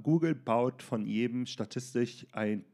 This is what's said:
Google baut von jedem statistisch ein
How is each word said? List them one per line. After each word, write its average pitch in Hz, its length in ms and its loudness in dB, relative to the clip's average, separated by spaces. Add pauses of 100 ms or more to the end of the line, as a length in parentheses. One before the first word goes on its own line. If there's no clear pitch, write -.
Google 160 320 4
baut 123 480 2
von 110 220 -2
jedem 120 400 0
statistisch - 880 -4
ein 107 400 -2